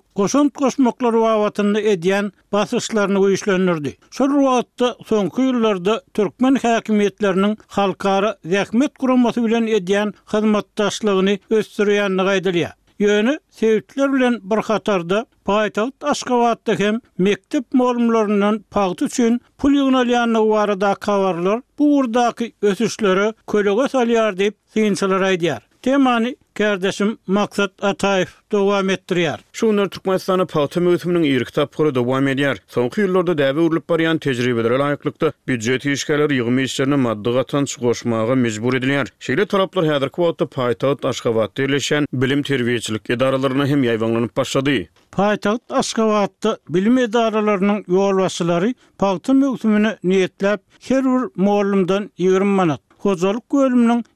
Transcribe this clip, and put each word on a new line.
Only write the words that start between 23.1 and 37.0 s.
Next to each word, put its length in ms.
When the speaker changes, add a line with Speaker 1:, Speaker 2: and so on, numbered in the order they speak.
Speaker 1:
kölege 440
salýar 440
diýip 160
synçylar 460
aýdýar. 400
Temany 540
kärdeşim 720
Maksat 460
Ataýew 460
dowam 380
etdirýär. 480
Speaker 2:
Şunlar 360
Türkmenistanyň 580
paýta 320
möhüminiň 480
ýirik 240
tapgyry 440
dowam 360
edýär. 380
Soňky 340
ýyllarda 360
däwe 220
urulyp 300
barýan 320
tejribeleri 560
laýyklykda 540
büdjet 380
işgärleri 520
ýygymy 240
işlerine 340
maddi 380